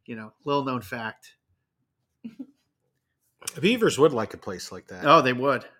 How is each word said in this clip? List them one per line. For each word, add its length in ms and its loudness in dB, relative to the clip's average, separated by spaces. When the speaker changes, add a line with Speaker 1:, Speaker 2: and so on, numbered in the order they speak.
Speaker 1:
You 100 -12
know, 180 -14
little 220 0
known 160 -2
fact. 500 -10
Speaker 2:
Beavers 380 0
would 140 6
like 220 -4
a 20 -16
place 360 -12
like 160 -16
that. 180 -14
Speaker 1:
Oh, 160 8
they 100 2
would. 320 -2